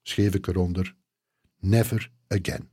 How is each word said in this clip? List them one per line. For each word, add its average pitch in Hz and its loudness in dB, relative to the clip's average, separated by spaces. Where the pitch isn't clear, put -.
schreef 101 0
ik 95 -2
eronder: 90 -2
"Never 110 2
again." - -4